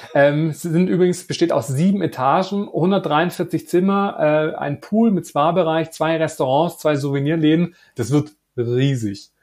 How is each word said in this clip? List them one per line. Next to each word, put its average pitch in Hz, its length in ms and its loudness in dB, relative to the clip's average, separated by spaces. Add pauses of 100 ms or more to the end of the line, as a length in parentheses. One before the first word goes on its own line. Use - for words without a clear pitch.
(160)
Ähm, 147 340 4
es - 120 -10
sind 175 260 0
übrigens, 180 400 0
besteht 165 240 0
aus - 160 -2
sieben 180 340 0
Etagen, 180 720 -2
hundertdreiundvierzig 170 960 -2
Zimmer, 196 520 0
äh, 156 380 0
ein 147 240 -6
Pool 220 300 2
mit 180 160 -2
Spa-Bereich, 160 640 0
zwei 160 260 -2
Restaurants, 156 640 0
zwei 151 160 0
Souvenirläden. 151 800 0 (200)
Das 117 160 -4
wird 147 200 0 (260)
riesig. 120 720 -2 (120)